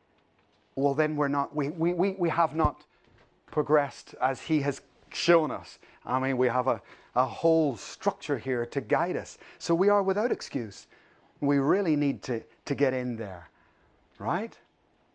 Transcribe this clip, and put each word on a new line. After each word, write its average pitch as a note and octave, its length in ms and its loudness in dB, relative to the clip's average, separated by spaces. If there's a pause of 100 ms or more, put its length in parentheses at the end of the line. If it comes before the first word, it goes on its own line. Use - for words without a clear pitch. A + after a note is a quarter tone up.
(760)
Well, C#3 180 2
then D3+ 220 2
we're D3 120 2
not, C#3 280 -2
we, D3 140 0
we, E3+ 240 0
we, F#3 180 2
we F3 180 -2
have D#3 260 0
not D#3 280 0 (680)
progressed C#3+ 720 0
as C3 200 0
he D#3 200 0
has C#3 200 -2 (300)
shown D#3+ 400 4
us. F#2+ 280 -12 (260)
I B2+ 140 0
mean, C3 180 0
we B2+ 100 4
have B2 200 0
a, A#2+ 140 0 (340)
a C3 100 4
whole D#3 500 2
structure - 600 -4
here A#2+ 300 -4
to C#3 140 -4
guide C#3+ 340 0
us. G2+ 220 -10 (200)
So - 180 0
we F#3+ 140 4
are G3+ 140 4
without G3 280 0
excuse. - 560 -8 (540)
We C#3+ 160 2
really D#3+ 380 2
need C#3+ 280 0
to, A#2 180 -4 (240)
to C#3 100 -2
get C3 180 2
in B2 220 -4
there, F#2+ 340 -10 (720)
right? E3+ 380 -4 (580)